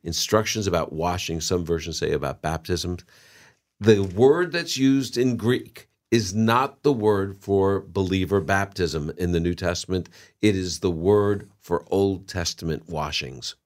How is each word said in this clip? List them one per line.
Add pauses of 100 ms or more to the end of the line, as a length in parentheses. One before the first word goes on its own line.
instructions
about
washing,
some
versions
say
about
baptism. (840)
The
word
that's
used
in
Greek (220)
is
not
the
word
for
believer
baptism
in
the
New
Testament. (340)
It
is
the
word (120)
for
Old
Testament
washings (120)